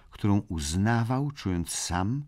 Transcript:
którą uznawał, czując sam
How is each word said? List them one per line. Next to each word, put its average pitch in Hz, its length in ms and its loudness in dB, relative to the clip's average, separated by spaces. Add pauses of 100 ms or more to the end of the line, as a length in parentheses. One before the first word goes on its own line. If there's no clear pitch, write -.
(120)
którą 101 280 2
uznawał, 113 920 0
czując 90 380 -2
sam 104 580 -2